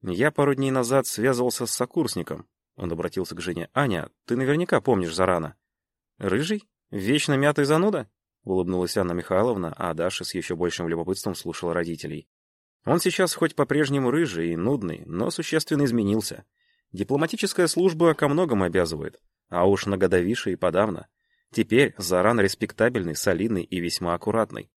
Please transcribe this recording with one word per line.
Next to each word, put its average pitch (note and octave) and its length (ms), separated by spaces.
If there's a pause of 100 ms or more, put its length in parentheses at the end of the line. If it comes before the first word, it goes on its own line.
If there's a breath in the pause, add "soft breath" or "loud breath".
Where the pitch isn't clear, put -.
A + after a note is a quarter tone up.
Я G2+ 300
пару C#3+ 220
дней C3+ 160
назад C3 380
связывался B2 580
с A2+ 60
сокурсником". A2 760 (280)
Он F2 160
обратился E2+ 440
к E2+ 60
Жене. E2+ 320
"Аня, A2+ 360 (160)
ты A#2+ 100
наверняка C#3+ 460
помнишь F2+ 340
Зарана". F2 400 (600)
"Рыжий? D3+ 500 (240)
Вечно B2+ 460
мятый C#3+ 280
зануда?" D#3+ 440 (340)
улыбнулась F2+ 540
Анна F2+ 160
Михайловна, F#2+ 640
а F2 160
Даша F2 320
с - 100
еще F2 220
большим E2+ 320
любопытством E2+ 460
слушала E2+ 380
родителей. E2 540 (560)
"Он D#3+ 160
сейчас F3+ 340
хоть - 220
по-прежнему C#3 560
рыжий F#2+ 400
и E2 60
нудный, F2+ 480
но F2 260
существенно D#3 540
изменился. A2 580 (480)
Дипломатическая D#3+ 760
служба E3+ 460
ко D3 140
многому C#3 380
обязывает, E2 560 (280)
а F2 160
уж G2 200
на G2 120
Годовише F#2 540
и F2 60
подавно. F#2 500 (460)
Теперь B2 460
Заран F#2 400
респектабельный, G2 760
солидный F#2+ 480
и F2 160
весьма F2 360
аккуратный. G#2+ 640